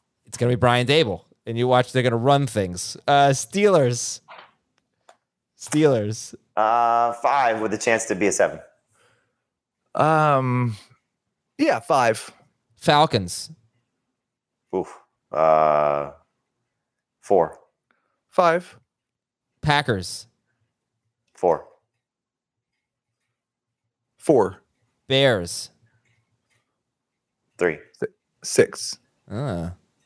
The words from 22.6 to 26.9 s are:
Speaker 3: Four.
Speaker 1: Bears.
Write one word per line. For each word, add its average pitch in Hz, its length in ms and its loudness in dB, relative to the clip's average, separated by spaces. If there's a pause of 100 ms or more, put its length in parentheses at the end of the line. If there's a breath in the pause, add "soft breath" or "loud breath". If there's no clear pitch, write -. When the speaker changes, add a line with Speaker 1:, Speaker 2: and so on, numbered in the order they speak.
Speaker 3:
Four. 101 440 0 (460)
Speaker 1:
Bears. 127 600 0 (1900)